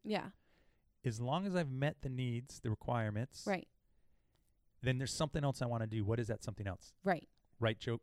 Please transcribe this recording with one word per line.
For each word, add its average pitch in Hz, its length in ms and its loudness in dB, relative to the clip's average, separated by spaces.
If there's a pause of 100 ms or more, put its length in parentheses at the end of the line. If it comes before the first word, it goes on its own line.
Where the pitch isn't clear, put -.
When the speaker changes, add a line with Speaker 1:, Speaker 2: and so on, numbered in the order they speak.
Speaker 1:
Yeah. 208 280 -2 (720)
Speaker 2:
as 117 160 0
long 151 260 0
as 185 80 -2
I've 165 160 2
met 135 320 0
the 139 60 -2
needs, 127 500 -2
the 113 120 0
requirements, 110 760 0
Speaker 1:
Right. 196 220 -2 (1120)
Speaker 2:
then 127 160 2
there's 131 160 -2
something 147 300 0
else 139 180 2
I 123 40 0
wanna 113 200 0
do. 107 180 0
What 113 160 2
is 113 80 -2
that 107 140 -2
something 101 240 -6
else? - 260 -6 (120)
Speaker 1:
Right. 185 240 2 (320)
Speaker 2:
Write 113 180 4
joke, 113 240 -2